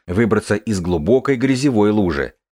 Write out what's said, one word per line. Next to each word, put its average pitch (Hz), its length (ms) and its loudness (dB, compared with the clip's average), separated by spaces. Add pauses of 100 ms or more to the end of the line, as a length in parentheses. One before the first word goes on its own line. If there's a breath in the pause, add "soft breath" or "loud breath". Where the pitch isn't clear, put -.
выбраться 107 480 0
из 104 240 -4
глубокой 90 560 0
грязевой 123 560 2
лужи, 82 420 -2 (180)